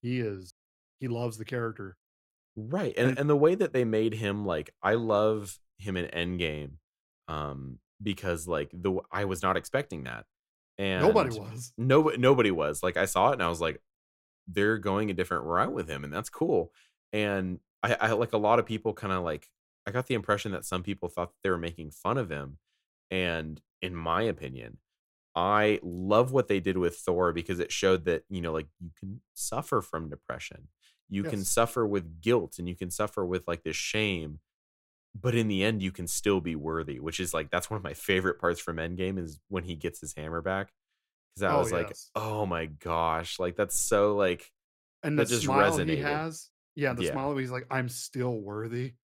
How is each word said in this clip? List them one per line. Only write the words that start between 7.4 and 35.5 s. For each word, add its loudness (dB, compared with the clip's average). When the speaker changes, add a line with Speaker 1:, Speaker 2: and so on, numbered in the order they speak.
Speaker 2:
because, -4
like, -2
the -16
w-, -2
I -2
was -4
not 2
expecting -4
that. -10
Speaker 1:
Nobody 4
Speaker 2:
And -
Speaker 1:
was. -10
Speaker 2:
nobo-, 4
nobody 6
was. 0
Like, 0
I 4
saw 4
it 2
and -2
I 2
was 0
like, -2
"They're 2
going 0
a -2
different -2
route 2
with -4
him," -6
and -8
that's -6
cool. 0
And 0
I, 4
I, 2
like, 0
a 4
lot 6
of -2
people -4
kinda, -2
like, -4
I -8
got -2
the 2
impression 0
that -6
some -2
people -6
thought -4
that -20
they 2
were 2
making -8
fun -2
of -4
him. -8
And -2
in -6
my 0
opinion, -6
I 4
love 2
what 2
they 4
did 2
with 2
Thor 2
because -4
it -2
showed 4
that, 0
you -6
know, -2
like, -4
you -12
can -12
suffer -2
from -6
depression. -12
You -2
can -4
Speaker 1:
Yes. -
Speaker 2:
suffer 2
with -4
guilt 2
and -6
you -6
can -6
suffer -2
with, -2
like, -4
this -4
shame. -2
But 0
in 2
the 2